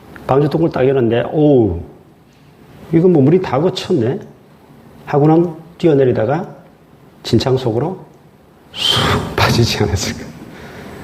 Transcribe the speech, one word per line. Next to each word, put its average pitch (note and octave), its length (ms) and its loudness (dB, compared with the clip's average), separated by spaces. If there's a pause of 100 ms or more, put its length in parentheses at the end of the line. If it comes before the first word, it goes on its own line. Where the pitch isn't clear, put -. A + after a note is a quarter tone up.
(260)
방주 C#3+ 240 2
뚜껑을 D#3+ 220 -2
딱 B2+ 160 0
열었는데, A#2+ 440 0
"오우, B2+ 480 2 (1120)
이거 E3 160 4
뭐 E3+ 140 4
물이 D#3+ 200 4
다 - 180 -4
거쳤네?" E3 600 -2 (840)
하고는 D#3 480 2 (260)
뛰어내리다가 C#3 760 0 (680)
진창 B2 340 0
속으로 B2+ 400 -4 (720)
쑥 - 280 -2 (360)
빠지지 - 480 0
않았을까. - 460 -6 (760)